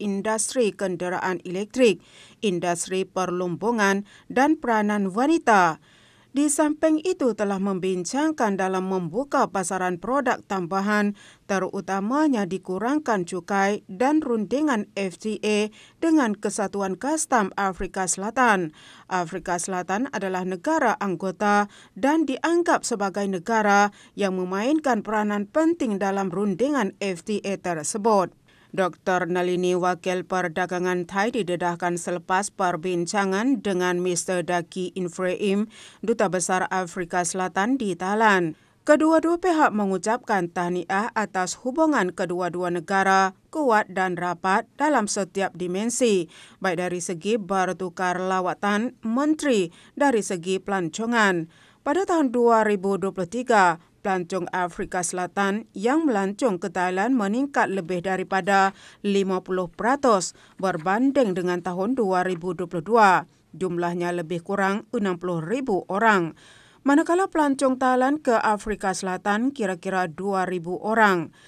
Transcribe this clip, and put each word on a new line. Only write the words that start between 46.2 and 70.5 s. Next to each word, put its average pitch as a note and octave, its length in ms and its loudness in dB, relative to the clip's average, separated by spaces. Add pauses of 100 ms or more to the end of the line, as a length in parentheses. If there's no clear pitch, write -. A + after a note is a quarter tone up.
baik F3+ 160 0
dari F3+ 240 -4
segi G3 400 -2
bertukar F#3 800 -2
lawatan F#3+ 800 0
menteri, B3+ 720 0 (240)
dari C4+ 240 2
segi F#3 400 -4
pelancongan. G3 880 0 (320)
Pada E4 240 0
tahun D#4+ 240 2
dua A#3 380 4
ribu G3 320 0
dua F#3+ 160 -4
puluh F3 160 -6
tiga, G#3+ 480 4 (240)
pelancong F#3 480 -4
Afrika F3+ 560 -4
Selatan G3 640 -2
yang B3 360 0
melancong G3+ 520 0
ke G3+ 120 -6
Thailand F#3 440 0
meningkat A#3+ 560 0
lebih F3+ 320 -4
daripada F#3+ 720 0 (320)
lima F#3+ 320 0
puluh F#3 320 -4
peratus A3+ 640 2 (240)
berbanding F#3+ 760 2
dengan F3+ 280 -2
tahun F#3 320 -2
dua F#3 320 0
ribu F3+ 320 -6
dua F3+ 80 -6
puluh E3+ 200 -6
dua. G#3+ 240 6 (440)
Jumlahnya F3 640 -4
lebih E3+ 240 -6
kurang G3 480 -2
enam G3+ 240 -2
puluh F3 280 -4
ribu G#3+ 440 -2
orang. G3 480 2 (520)
Manakala E4 400 4
pelancong C#4 560 0
Thailand B3+ 400 2
ke B3 120 2
Afrika G#3 600 -2
Selatan G3+ 560 -2
kira-kira F#3+ 560 -4
dua F#3 400 -2
ribu F3+ 360 -6